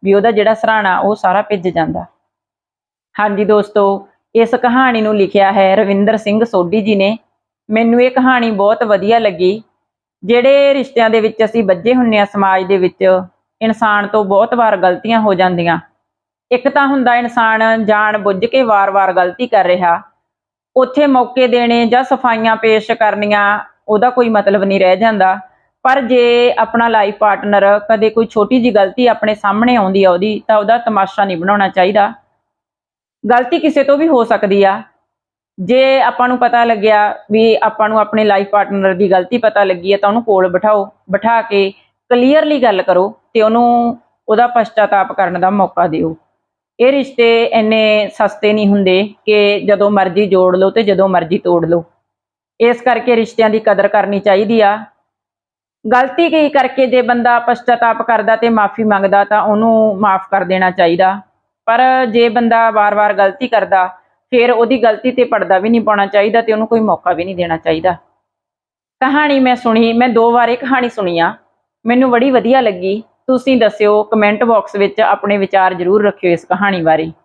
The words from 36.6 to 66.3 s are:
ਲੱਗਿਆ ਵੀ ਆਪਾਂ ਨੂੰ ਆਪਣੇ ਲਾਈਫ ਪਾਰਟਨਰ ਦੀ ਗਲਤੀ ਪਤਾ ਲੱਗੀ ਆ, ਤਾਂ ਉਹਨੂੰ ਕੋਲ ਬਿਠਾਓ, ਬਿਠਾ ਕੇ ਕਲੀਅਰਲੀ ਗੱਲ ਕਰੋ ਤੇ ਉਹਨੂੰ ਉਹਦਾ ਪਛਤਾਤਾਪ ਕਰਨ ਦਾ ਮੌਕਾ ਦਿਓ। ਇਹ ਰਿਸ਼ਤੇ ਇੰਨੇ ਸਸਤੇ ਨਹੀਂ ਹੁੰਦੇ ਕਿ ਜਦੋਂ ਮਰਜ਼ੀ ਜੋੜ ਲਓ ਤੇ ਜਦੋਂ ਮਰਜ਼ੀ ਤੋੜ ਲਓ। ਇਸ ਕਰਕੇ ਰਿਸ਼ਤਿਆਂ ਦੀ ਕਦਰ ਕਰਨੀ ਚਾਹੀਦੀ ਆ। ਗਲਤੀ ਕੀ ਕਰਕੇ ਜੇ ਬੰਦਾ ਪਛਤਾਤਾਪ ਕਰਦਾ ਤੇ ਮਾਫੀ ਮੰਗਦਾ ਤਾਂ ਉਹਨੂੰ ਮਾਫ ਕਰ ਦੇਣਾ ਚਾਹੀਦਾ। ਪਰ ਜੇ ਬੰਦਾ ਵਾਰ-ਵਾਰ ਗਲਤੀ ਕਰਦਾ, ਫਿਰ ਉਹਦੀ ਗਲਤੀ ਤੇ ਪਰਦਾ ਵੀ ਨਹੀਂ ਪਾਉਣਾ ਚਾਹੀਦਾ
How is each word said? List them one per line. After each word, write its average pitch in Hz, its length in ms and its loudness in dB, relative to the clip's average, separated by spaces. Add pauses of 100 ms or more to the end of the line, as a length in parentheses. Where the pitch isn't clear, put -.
ਲੱਗਿਆ 208 520 0 (160)
ਵੀ 220 320 2
ਆਪਾਂ 214 260 -2
ਨੂੰ 220 100 0
ਆਪਣੇ 214 240 -2
ਲਾਈਫ 202 240 0
ਪਾਰਟਨਰ 196 460 0
ਦੀ 185 180 0
ਗਲਤੀ 185 260 0
ਪਤਾ 208 260 0
ਲੱਗੀ 185 300 -2
ਆ, 196 40 0
ਤਾਂ 202 120 0
ਉਹਨੂੰ 226 140 -2
ਕੋਲ 190 240 0
ਬਿਠਾਓ, 202 420 -2 (220)
ਬਿਠਾ 220 300 0
ਕੇ 202 320 -2 (360)
ਕਲੀਅਰਲੀ 277 540 2
ਗੱਲ 202 180 0
ਕਰੋ 185 340 0 (180)
ਤੇ 226 80 2
ਉਹਨੂੰ 240 560 0 (300)
ਉਹਦਾ 233 200 2
ਪਛਤਾਤਾਪ 208 640 -2
ਕਰਨ 180 280 -4
ਦਾ 180 100 0
ਮੌਕਾ 180 380 -2
ਦਿਓ। 160 280 -4 (640)
ਇਹ 247 120 4
ਰਿਸ਼ਤੇ 240 520 0
ਇੰਨੇ 220 640 0
ਸਸਤੇ 208 460 -2
ਨਹੀਂ 214 140 0
ਹੁੰਦੇ 196 420 2 (160)
ਕਿ 208 340 2
ਜਦੋਂ 202 320 0
ਮਰਜ਼ੀ 190 360 0
ਜੋੜ 185 300 2
ਲਓ 190 120 2
ਤੇ 226 140 -2
ਜਦੋਂ 196 260 0
ਮਰਜ਼ੀ 175 280 -2
ਤੋੜ 170 280 -2
ਲਓ। 165 200 -2 (760)
ਇਸ 233 200 0
ਕਰਕੇ 240 340 0
ਰਿਸ਼ਤਿਆਂ 220 340 0
ਦੀ 214 100 0
ਕਦਰ 202 280 0
ਕਰਨੀ 202 320 -2
ਚਾਹੀਦੀ 208 420 0
ਆ। 208 180 0 (1120)
ਗਲਤੀ 269 380 0
ਕੀ 302 200 2
ਕਰਕੇ 262 380 0
ਜੇ 247 140 0
ਬੰਦਾ 240 380 0
ਪਛਤਾਤਾਪ 233 640 -2
ਕਰਦਾ 220 340 0
ਤੇ 233 140 0
ਮਾਫੀ 220 340 -2
ਮੰਗਦਾ 202 400 2
ਤਾਂ 208 180 0
ਉਹਨੂੰ 214 580 2
ਮਾਫ 190 320 0
ਕਰ 190 120 0
ਦੇਣਾ 185 280 0
ਚਾਹੀਦਾ। 185 500 0 (440)
ਪਰ 262 400 2
ਜੇ 233 240 2
ਬੰਦਾ 226 420 2
ਵਾਰ-ਵਾਰ 208 420 0
ਗਲਤੀ 196 340 -2
ਕਰਦਾ, 190 400 0 (420)
ਫਿਰ 240 220 2
ਉਹਦੀ 233 320 0
ਗਲਤੀ 226 280 0
ਤੇ 254 120 0
ਪਰਦਾ 196 360 0
ਵੀ 208 100 -4
ਨਹੀਂ 233 120 2
ਪਾਉਣਾ 202 240 0
ਚਾਹੀਦਾ 208 360 0